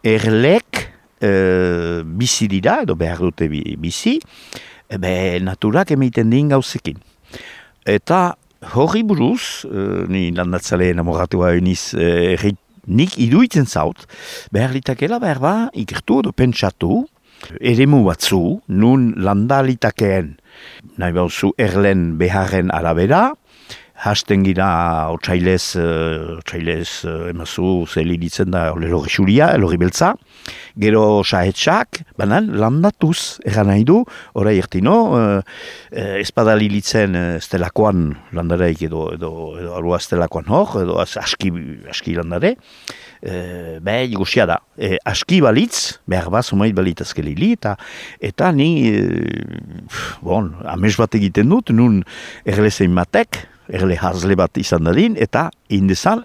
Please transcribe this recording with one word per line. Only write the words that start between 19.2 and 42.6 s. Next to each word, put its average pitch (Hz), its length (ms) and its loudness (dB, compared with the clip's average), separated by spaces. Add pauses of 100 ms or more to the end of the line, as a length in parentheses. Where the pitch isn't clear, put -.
litakeen, 101 720 0 (680)
nahi 87 160 0
bauzu, 90 420 0
erlen 95 600 2
beharren 92 540 0
arabera, 92 560 2 (680)
hasten 101 440 0
gira 85 680 0
otsailez, 90 640 0
eh, 82 640 -4
otsailez, 82 680 -6
eh, 85 260 -8
emazu, 85 560 -2
ze 80 180 -4
liritzen 87 460 -4
da, 85 220 0
ole 82 160 -4
lorri 85 240 -2
xuria, 120 460 4
lorri 90 180 2
beltza, 92 380 0 (680)
gero 107 420 4
sahetxak, 98 800 0 (160)
banan 170 400 0
landatuz, 156 880 0
erran 104 240 2
nahi 101 160 6
du, 170 140 6 (360)
orai 107 240 2
ertino, 98 380 2 (220)
eh, 101 240 2 (500)
eh, 104 280 -4
ez - 120 -4
bada 110 240 4
lilitzen, 104 580 0
eh, 87 220 -2
ez - 120 -10
delakoan 87 680 0 (160)
landaraik 85 560 -2
edo, 80 240 -6
edo, 80 220 -10 (260)
edo 87 160 -10
alua 87 240 -2
ez - 80 -12
delakoan 85 400 -4
hor, 151 340 0
edo 87 160 -2
az-, 87 220 -4
aski, - 320 -4 (380)
aski - 260 -8
landare, 87 380 -2 (640)